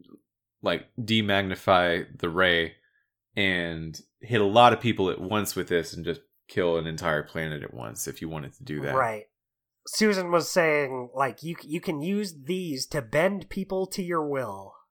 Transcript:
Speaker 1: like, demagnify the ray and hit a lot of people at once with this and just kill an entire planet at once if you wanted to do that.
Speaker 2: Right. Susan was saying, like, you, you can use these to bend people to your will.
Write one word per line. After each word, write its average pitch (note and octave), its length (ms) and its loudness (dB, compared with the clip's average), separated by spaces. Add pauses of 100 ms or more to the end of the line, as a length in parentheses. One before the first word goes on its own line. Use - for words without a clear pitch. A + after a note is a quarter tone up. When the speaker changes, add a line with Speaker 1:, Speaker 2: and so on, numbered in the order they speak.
(640)
Speaker 1:
like, F2+ 260 -2 (120)
demagnify G2 1160 2
the F2 100 -2
ray E2+ 460 2 (600)
and E2+ 640 -2 (200)
hit A#2+ 200 0
a G#2 40 6
lot A#2 280 10
of A2 80 0
people G2+ 280 0
at - 120 -2
once G2 340 -2
with F2+ 140 -4
this E2 240 0
and E2+ 120 -12
just E2 160 -4 (280)
kill F2 280 0
an D#2+ 100 -2
entire D#2+ 360 -2
planet D#2 400 -8
at - 100 -12
once A1+ 360 -10
if C#2 120 -12
you D#2+ 80 -6
wanted D2+ 260 -10
to - 100 -20
do D2 180 -6
that. C#2+ 120 -4
Speaker 2:
Right. A2+ 300 -2 (600)
Susan F#3+ 440 0
was E3+ 200 2
saying, C#3+ 640 0
like, C3 280 -2
you, D#3+ 200 -8
you F#3 180 -6
can D3+ 220 -4
use G3 320 -4 (100)
these D#3+ 440 -4
to D3+ 120 -4
bend E3 480 0
people F#3+ 380 -4
to F#3+ 160 -6
your E3+ 240 -2
will. G#2+ 480 -6 (160)